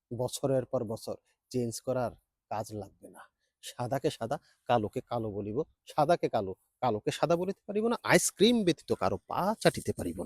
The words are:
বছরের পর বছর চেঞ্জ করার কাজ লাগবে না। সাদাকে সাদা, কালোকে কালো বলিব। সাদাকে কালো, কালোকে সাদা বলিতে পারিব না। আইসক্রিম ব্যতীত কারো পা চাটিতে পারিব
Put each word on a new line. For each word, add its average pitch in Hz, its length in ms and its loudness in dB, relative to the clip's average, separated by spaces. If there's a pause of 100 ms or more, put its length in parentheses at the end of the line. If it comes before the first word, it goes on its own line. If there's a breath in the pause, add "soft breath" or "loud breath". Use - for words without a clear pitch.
(120)
বছরের 127 540 0
পর 127 180 -2
বছর 107 320 -6 (360)
চেঞ্জ 120 300 -2
করার 127 300 -2 (400)
কাজ 110 220 -4
লাগবে 101 420 -12
না। - 60 -20 (420)
সাদাকে 131 540 -4
সাদা, 117 200 -4 (320 soft breath)
কালোকে 120 320 2
কালো 113 300 -4
বলিব। 104 260 -6 (340)
সাদাকে 151 380 2
কালো, 98 240 -2 (280)
কালোকে 117 300 0
সাদা 151 240 2
বলিতে 185 320 -4
পারিব 208 200 -2
না। 233 160 0
আইসক্রিম 185 600 4
ব্যতীত - 260 0 (100)
কারো 95 160 2 (100)
পা - 140 -2 (180)
চাটিতে - 340 2
পারিব 87 320 -6